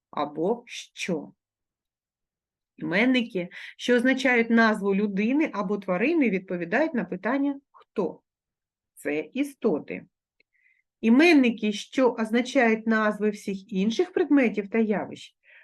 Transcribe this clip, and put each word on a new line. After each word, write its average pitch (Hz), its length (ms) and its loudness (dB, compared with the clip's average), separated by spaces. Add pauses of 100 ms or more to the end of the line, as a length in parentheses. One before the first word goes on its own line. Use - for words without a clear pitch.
(100)
або 156 560 -4
«що». - 680 -10 (1400)
Іменники, 196 720 0 (280)
що - 180 0
означають 247 560 2
назву 214 440 4
людини 214 600 0
або 202 240 -4
тварини, 233 520 0
відповідають 185 640 -4
на 220 100 -4
питання 277 560 -4 (100)
«хто». - 500 -10 (760)
Це 147 260 -6
істоти. 214 840 -4 (960)
Іменники, 240 720 4
що 240 400 0
означають 226 760 0
назви 214 440 0
всіх 196 420 -8
інших 226 400 0
предметів 247 580 2
та 226 80 -2
явищ, 202 580 -4 (280)